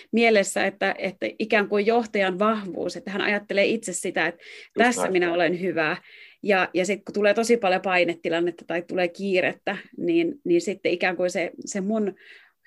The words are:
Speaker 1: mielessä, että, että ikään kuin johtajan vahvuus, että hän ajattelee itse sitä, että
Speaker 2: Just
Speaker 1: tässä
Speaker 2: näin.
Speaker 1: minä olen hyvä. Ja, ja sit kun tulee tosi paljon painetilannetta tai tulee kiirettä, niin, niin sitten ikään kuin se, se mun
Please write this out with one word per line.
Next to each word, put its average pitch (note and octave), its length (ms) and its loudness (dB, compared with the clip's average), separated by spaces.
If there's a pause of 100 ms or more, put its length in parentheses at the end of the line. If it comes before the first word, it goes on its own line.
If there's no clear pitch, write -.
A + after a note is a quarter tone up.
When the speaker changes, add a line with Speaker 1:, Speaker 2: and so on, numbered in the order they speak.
(120)
Speaker 1:
mielessä, G#3+ 540 4
että, G3 320 -2
että F#3+ 280 -6 (120)
ikään G#3+ 300 2
kuin G3+ 180 0
johtajan G#3+ 520 0
vahvuus, G3+ 580 -2
että - 140 -12
hän G3+ 120 -4
ajattelee G3+ 420 0
itse A3 280 -2
sitä, F3+ 340 -4
että E3+ 160 -8
Speaker 2:
Just - 360 -20
Speaker 1:
tässä A#3 240 2
Speaker 2:
näin. F3 100 0
Speaker 1:
minä F3 200 2
olen F3 280 0
hyvä. E3 360 -2 (460)
Ja, F#3 320 2
ja F#3 120 0
sit G3 180 -4
kun - 100 -12
tulee G3+ 200 4
tosi A#3 220 4
paljon F#3 260 0
painetilannetta E3+ 840 0
tai E3+ 160 -4
tulee F3+ 260 -2
kiirettä, F#3 680 -2 (200)
niin, E3+ 480 0
niin E3+ 160 4
sitten F#3 320 -2
ikään F3+ 240 0
kuin F3+ 140 -2
se, F3 200 -4 (140)
se - 160 -6
mun G#3 340 -2 (520)